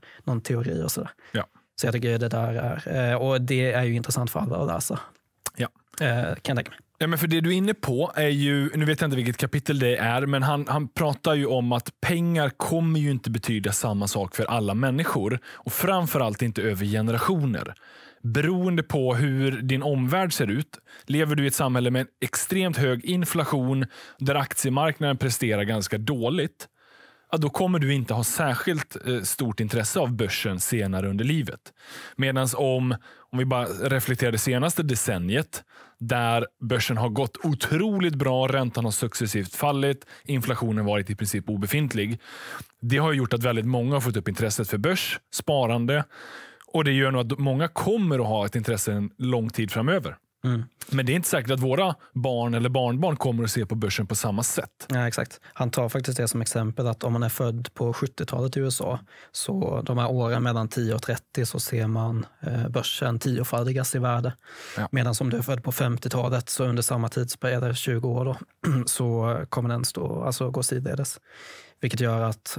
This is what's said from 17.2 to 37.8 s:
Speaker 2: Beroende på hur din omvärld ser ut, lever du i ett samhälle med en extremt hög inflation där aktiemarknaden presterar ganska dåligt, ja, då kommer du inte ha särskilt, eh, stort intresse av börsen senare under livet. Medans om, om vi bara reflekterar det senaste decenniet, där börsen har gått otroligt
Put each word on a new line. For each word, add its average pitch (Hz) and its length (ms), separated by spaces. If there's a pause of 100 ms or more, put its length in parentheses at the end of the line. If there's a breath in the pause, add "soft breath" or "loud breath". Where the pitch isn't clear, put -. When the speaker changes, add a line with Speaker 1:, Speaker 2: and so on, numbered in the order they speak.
Speaker 2:
Beroende 165 600
på 127 320
hur 131 460
din 131 220
omvärld 147 500
ser 117 140
ut, 120 320 (260 loud breath)
lever 147 300
du 147 80
i 139 40
ett 131 80
samhälle 127 360
med 131 100
en 127 60 (140)
extremt 180 560
hög 127 280
inflation 143 800 (320 loud breath)
där 139 180
aktiemarknaden 139 840
presterar 113 460
ganska 107 340
dåligt, 139 720 (640 loud breath)
ja, 165 60
då 147 120
kommer 180 300
du 139 140
inte 123 200
ha 117 100
särskilt, 147 720 (100)
eh, 123 140
stort 113 380
intresse 113 400
av 127 120
börsen 104 480
senare 98 500
under 104 160
livet. 147 480 (420 loud breath)
Medans 131 420
om, 127 380 (360 loud breath)
om 123 80
vi 131 60
bara 123 200
reflekterar 123 640
det 110 60
senaste 135 460
decenniet, 113 800 (360 loud breath)
där 117 480 (140)
börsen 117 360
har 117 120
gått 117 340
otroligt 170 720